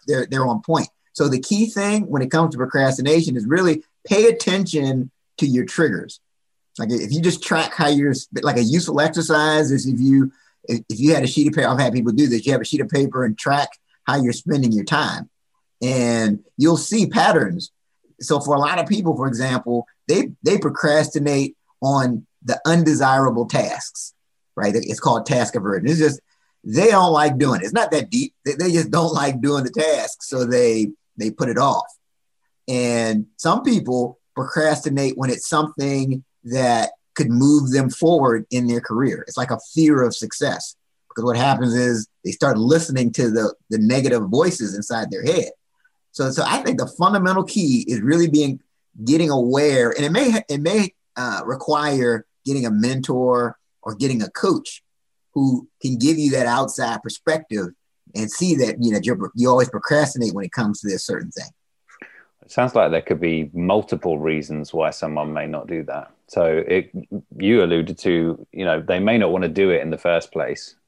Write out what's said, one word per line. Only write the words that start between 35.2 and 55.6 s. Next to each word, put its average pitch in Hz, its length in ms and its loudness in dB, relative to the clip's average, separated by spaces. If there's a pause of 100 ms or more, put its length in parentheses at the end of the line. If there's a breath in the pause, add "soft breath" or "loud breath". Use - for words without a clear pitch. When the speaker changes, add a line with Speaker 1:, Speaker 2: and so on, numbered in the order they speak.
Speaker 1:
it's - 180 -6
something 139 760 -2 (220)
that 120 460 0 (240)
could - 140 0
move 135 420 4
them 135 180 2
forward 131 640 2
in 123 160 0
their 120 140 0
career. 113 460 -2
It's - 100 -10
like 123 140 -4
a 123 80 -4 (140)
fear 151 280 4
of 117 120 2
success, 110 640 -6 (320)
because - 160 -8
what 120 140 0
happens 127 360 2
is 123 360 0 (160)
they - 60 -6
start 135 260 0
listening 131 560 2
to 120 180 0
the, 107 240 0 (140)
the 110 80 -2
negative 120 520 2
voices 120 460 0
inside 110 340 -6
their 95 140 -8
head. 165 280 0 (680)
So, 165 120 -2
so 135 140 -2
I 262 180 -2
think - 140 -2
the - 80 -2
fundamental 190 600 0
key 143 420 0
is 117 140 -4
really 165 260 2
being, 143 320 0 (460)
getting 156 240 2
aware, 131 600 2
and 143 120 -4
it 151 80 -2
may, 233 380 2
it 143 100 -4
may, 190 340 0 (220)
uh, 117 300 -6
require 135 800 0 (200)
getting 139 200 -2
a 117 40 -2
mentor 123 880 0 (260)
or 110 120 -10
getting 123 260 -2
a 98 80 -6
coach - 540 -4 (500)
who 135 360 -2 (120)